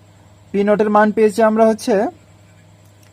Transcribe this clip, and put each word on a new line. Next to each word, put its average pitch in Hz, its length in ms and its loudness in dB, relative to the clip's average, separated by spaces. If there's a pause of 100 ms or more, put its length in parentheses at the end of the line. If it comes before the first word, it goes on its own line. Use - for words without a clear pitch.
(520)
পি 196 160 -2
নটের 208 280 0
মান 214 200 4
পেয়েছি 214 240 0 (100)
আমরা 220 200 0
হচ্ছে 220 260 -4 (1160)